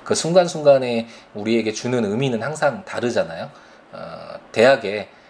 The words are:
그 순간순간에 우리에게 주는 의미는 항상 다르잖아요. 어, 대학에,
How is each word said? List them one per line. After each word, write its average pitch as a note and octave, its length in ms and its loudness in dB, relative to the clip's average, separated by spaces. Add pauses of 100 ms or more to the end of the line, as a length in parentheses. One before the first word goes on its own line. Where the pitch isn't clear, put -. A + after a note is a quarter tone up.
그 - 120 -2
순간순간에 D3 920 2 (280)
우리에게 A2 360 0
주는 B2 320 -2
의미는 A2+ 400 -2
항상 C#3 400 -2
다르잖아요. G2+ 680 -4 (440)
어, - 60 -16 (520)
대학에, A2 580 2 (200)